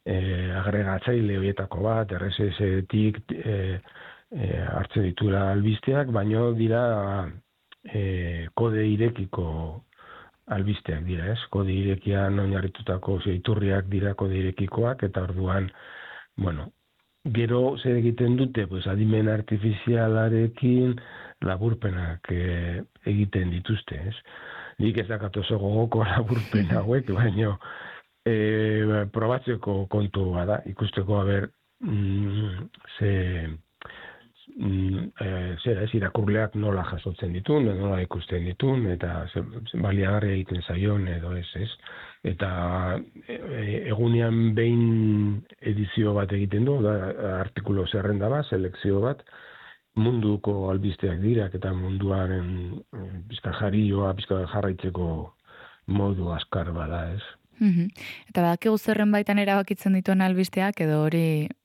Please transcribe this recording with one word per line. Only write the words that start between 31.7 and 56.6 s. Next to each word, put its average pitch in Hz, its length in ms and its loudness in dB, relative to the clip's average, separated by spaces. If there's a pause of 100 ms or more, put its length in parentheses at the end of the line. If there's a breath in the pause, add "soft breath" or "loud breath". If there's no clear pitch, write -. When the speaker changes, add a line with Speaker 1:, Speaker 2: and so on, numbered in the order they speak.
Speaker 1:
mm, 101 840 -2 (280)
ze, 101 180 0 (1400 loud breath)
mm, 95 560 0 (100)
e, 104 160 -4 (300)
zera, 107 240 0
ez, 110 100 -4
irakurleak 107 600 0
nola 101 300 0
jasotzen 90 480 -6
ditun, 123 360 2
edo 98 180 0
nola 95 160 0
ikusten 85 420 -4
ditun, 123 460 0
eta 85 380 -4
ze, - 140 -4 (280)
ze 113 100 -4
baliagarria 98 560 2
egiten 92 260 -4
zaion, 98 460 0
edo 87 280 -4
ez, 87 180 -6
ez? 110 160 -6 (540 loud breath)
Eta, 95 260 -2 (640)
e, - 200 -12
e, 117 280 -8 (280)
egunean 113 640 4
behin 117 320 4 (720)
edizio 104 560 0
bat 101 180 0
egiten 101 340 2
du, 139 160 2
da, 104 140 4 (420)
artikulu 98 480 -2
zerrenda 101 420 0
bat, 143 200 0
selekzio 98 520 0
bat, 131 220 -2 (680 loud breath)
munduko 104 760 2
albisteak 95 540 0
dirak, 104 320 2
eta 95 180 -4
munduaren, 92 760 -2 (420)
e, 92 160 -12 (200)
pixka 110 280 -8
jarioa, 101 600 2
pixka 95 360 -2
jarraitzeko 92 600 -2 (760 loud breath)
modu 95 500 0
azkar 85 400 -4